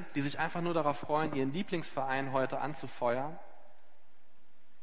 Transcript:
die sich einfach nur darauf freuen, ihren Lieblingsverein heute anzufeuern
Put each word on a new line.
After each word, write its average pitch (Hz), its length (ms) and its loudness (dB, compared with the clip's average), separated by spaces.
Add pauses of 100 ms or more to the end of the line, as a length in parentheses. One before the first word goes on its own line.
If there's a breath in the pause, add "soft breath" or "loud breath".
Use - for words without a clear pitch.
(160)
die 143 60 2
sich 147 180 0
einfach 170 220 0
nur 170 120 2
darauf 147 260 4
freuen, 151 360 2
ihren 135 180 2
Lieblingsverein 139 800 0
heute 135 280 2
anzufeuern 131 800 0 (1400)